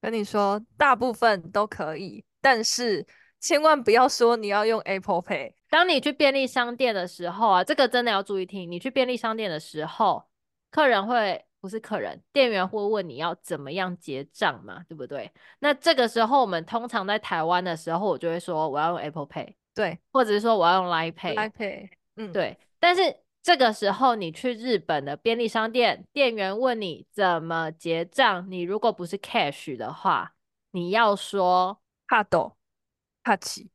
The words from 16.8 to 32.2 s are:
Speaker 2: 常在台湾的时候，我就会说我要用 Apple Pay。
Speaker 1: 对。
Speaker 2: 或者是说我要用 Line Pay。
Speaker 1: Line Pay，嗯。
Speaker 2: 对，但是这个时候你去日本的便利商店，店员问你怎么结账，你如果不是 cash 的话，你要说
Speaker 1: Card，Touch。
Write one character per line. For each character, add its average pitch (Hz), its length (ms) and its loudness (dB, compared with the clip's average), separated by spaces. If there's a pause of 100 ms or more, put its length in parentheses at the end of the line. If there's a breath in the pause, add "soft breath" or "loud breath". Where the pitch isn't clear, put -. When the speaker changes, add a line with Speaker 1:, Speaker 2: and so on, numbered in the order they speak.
Speaker 2:
常 214 180 -4
在 202 100 0
台 175 280 -2
湾 180 180 2
的 175 140 -4
时 165 160 -6
候， 185 160 0
我 151 100 0
就 165 100 -4
会 170 120 -2
说 160 280 -2
我 135 80 -4
要 151 140 0
用 175 80 -4
Apple 147 300 -8
Pay。 - 260 -12 (180)
Speaker 1:
对。 175 240 -4 (160)
Speaker 2:
或 262 120 4
者 214 80 0
是 208 80 2
说 226 160 2
我 175 100 4
要 185 160 4
用 180 80 -4
Line 165 220 -2
Pay。 165 240 -6
Speaker 1:
Line 214 160 -4
Pay， 196 380 -10 (260)
嗯。 214 160 -12
Speaker 2:
对， 180 260 -2 (220)
但 349 140 6
是 349 260 0 (220)
这 349 140 4
个 247 160 4
时 202 200 -2
候 233 240 2
你 175 160 -6
去 247 220 -6
日 226 220 -2
本 156 280 -2
的 143 120 -8
便 226 220 -2
利 233 80 0
商 220 240 -2
店， 226 420 2
店 262 220 2
员 202 240 -4
问 247 220 0
你 175 320 -8
怎 180 280 2
么 165 300 -4
结 165 340 -4
账， 190 460 0
你 185 120 -8
如 180 140 -4
果 214 160 0
不 175 140 -8
是 165 120 -8
cash 147 580 -4
的 113 160 -8
话， 147 420 -2 (380)
你 175 180 -6
要 214 240 2
说 185 680 0 (280)
Speaker 1:
Card，Touch。 - 1700 -4